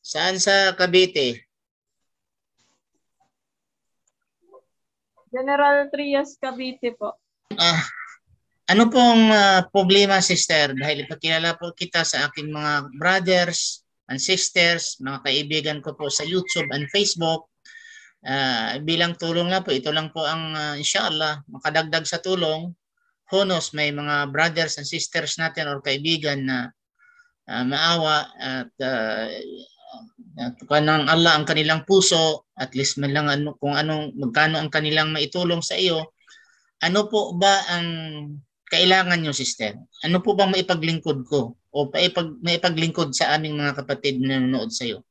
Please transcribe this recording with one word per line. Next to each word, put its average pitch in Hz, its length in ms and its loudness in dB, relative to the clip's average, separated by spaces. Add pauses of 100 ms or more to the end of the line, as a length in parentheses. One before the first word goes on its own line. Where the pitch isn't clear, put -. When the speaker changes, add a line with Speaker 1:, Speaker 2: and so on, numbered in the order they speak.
Speaker 1:
Saan 180 340 -2
sa 196 380 2
Cavite? 180 720 2 (3750)
Speaker 2:
General 285 640 2
Trias, 277 480 -2
Cavite 254 560 -8
po. - 160 -8 (400)
Speaker 1:
Ah, 170 320 2 (800)
ano 220 240 6
pong, 233 400 6
ah, 196 400 6
problema, 196 520 4
sister? 156 520 2
Dahil 143 320 -4
ipakilala 160 520 -2
po 175 160 -10
kita 175 280 -2
sa 147 280 -2
aking 151 200 -10
mga 147 480 -2
brothers 180 880 0 (240)
and 131 80 -6
sisters, 170 800 0
mga 135 240 -8
kaibigan 147 640 -4
ko 151 80 -8
po 147 160 -8
sa 147 160 -4
YouTube 170 480 -2
and 143 160 -6
Facebook. 165 560 0 (800)
Ah, 127 560 -2
bilang 165 340 0
tulong 170 380 -2
na 190 80 0
po, 185 80 -8
ito 185 240 -2
lang 156 160 -2
po 160 160 -4
ang, 160 320 -6
ah, 151 160 -6
inshallah, 151 720 -4
makadagdag 156 640 -2
sa 175 80 -4
tulong. 170 560 -2 (560)
Who 196 160 2
knows, 175 320 -2
may 147 160 -2
mga 147 400 -2
brothers 160 480 -2
and 143 80 -12
sisters 156 480 -6
natin 160 320 -4
or 139 160 -6
kaibigan 147 560 -2
na, 131 320 -4 (720)
ah, 113 160 -6
maawa 151 720 2
at, 131 480 -8
ah, 113 480 -4 (1080)
at 123 160 -6 (160)
kung 151 160 4
ng 151 240 2
Allah 165 240 6
ang 151 160 0
kanilang 156 320 0
puso, 165 720 4
at 127 240 -8
least 139 240 -2
man 143 80 -2
lang 147 160 0
ano, 147 320 -2
kung 143 160 -4
anong, 151 400 -2
magkano 147 480 0
ang 156 80 -4
kanilang 156 400 0
maitulong 165 560 -2
sa - 80 -6
iyo. 165 400 -2 (640)
Ano 202 320 2
po 208 240 -2
ba 196 400 4
ang 170 140 -2 (840)
kailangan 180 480 4
nyo, 156 160 -2
sister? 113 480 -6 (240)
Ano 175 160 2
po 202 160 2
bang 190 160 4
maipaglingkod 165 720 -2
ko 120 320 -2
o - 200 -10 (120)
paipag-, 170 480 0
maipaglingkod 165 800 -2
sa 139 160 2
aming 151 240 -2
mga 143 240 -2
kapatid 139 400 -2
na 135 160 0
nanonood 127 320 0
sa 123 160 -8
iyo? 107 260 -6